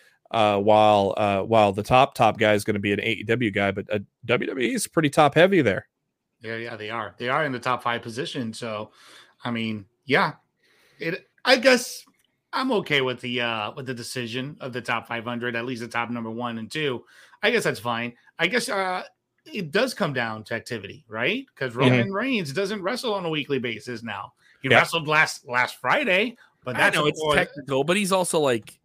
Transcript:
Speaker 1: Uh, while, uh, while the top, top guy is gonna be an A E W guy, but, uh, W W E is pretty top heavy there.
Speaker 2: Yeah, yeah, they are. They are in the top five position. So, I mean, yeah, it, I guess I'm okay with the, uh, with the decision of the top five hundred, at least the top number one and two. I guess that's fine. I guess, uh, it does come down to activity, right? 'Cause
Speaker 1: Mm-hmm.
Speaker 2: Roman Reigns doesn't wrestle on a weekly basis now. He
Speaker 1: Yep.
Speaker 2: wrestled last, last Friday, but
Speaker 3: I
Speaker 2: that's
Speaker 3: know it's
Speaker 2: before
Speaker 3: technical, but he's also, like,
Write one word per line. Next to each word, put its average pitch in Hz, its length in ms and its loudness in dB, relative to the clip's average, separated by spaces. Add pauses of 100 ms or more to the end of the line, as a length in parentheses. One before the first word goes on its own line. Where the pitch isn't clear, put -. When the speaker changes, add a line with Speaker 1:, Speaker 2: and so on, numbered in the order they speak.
(320)
Speaker 1:
Uh, 104 260 4
while, 107 600 6
uh, 101 240 2
while 107 300 6
the 101 120 -4
top, 131 320 4
top 107 240 4
guy 107 140 6
is 101 100 0
gonna 104 160 -2
be 101 120 -2
an 101 80 0
A 113 120 -2
E 98 120 -4
W 117 280 0
guy, 101 180 0
but, 98 240 -6
uh, 104 60 0 (260)
W 120 220 0
W 220 200 -2
E 254 60 0
is 233 140 -4
pretty 151 240 0
top 147 240 4
heavy 180 260 6
there. 101 260 0 (540)
Speaker 2:
Yeah, 113 140 -8
yeah, 117 200 -10
they 104 140 -10
are. 110 300 -6
They 120 100 -4
are 151 160 0
in 139 60 -4
the 123 80 -4
top 123 240 -2
five 117 180 -2
position. 123 500 -8
So, 107 380 -8 (540)
I 123 80 -4
mean, 110 340 -4 (200)
yeah, 147 280 2 (640)
it, 165 300 -6 (180)
I 262 120 6
guess 247 460 2 (480)
I'm 262 200 -2
okay 151 300 2
with 127 200 -2
the, 123 200 -4
uh, 113 340 -2
with 139 100 -10
the 131 80 -6
decision 120 640 -8
of 131 140 -10
the 123 80 -6
top 117 260 -4
five 117 160 -6
hundred, 120 320 -6
at 117 100 -4
least 123 160 -8
the 120 60 -8
top 117 220 -4
number 113 220 -8
one 117 260 -8
and 110 140 -12
two. 139 340 -4 (380)
I 214 80 4
guess 220 120 0
that's 135 160 -2
fine. 120 340 -4 (260)
I 165 80 2
guess, 233 220 -2
uh, 190 340 -2 (420)
it 208 260 -8
does 233 220 0
come 156 200 -2
down 113 320 -4
to 117 100 -6
activity, 110 520 -10
right? 147 380 -2 (100)
'Cause 131 160 -6
Speaker 1:
Mm-hmm. 117 80 -8
Speaker 2:
Roman 127 340 4
Reigns 202 400 -2
doesn't 196 280 -4
wrestle 233 320 -4
on 185 120 -4
a 160 40 -2
weekly 143 300 -2
basis 113 420 -8
now. 101 320 -10 (300)
He 135 60 -4
Speaker 1:
Yep. 117 100 8
Speaker 2:
wrestled 160 280 -2
last, 156 400 0
last 123 340 -2
Friday, 214 560 0 (260)
but 123 140 -6
Speaker 3:
I - 20 -4
Speaker 2:
that's 190 160 4
Speaker 3:
know 151 120 2
it's 151 120 -2
Speaker 2:
before 151 160 2
Speaker 3:
technical, 139 480 -2
but 175 140 2
he's 196 160 0
also, 180 260 0
like, 123 460 -2